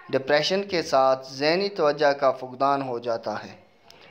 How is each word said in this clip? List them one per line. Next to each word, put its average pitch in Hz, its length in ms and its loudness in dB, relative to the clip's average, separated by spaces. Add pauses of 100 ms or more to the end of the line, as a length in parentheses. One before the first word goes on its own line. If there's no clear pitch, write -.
(100)
डिप्रेशन 147 520 2
के 185 200 -4
साथ 131 500 2
ज़हनी 160 360 0
तवज्जो 151 460 2
का 139 160 2
फुकदान 131 520 -2
हो 127 180 -6
जाता 113 340 -4
है। 104 160 -10 (600)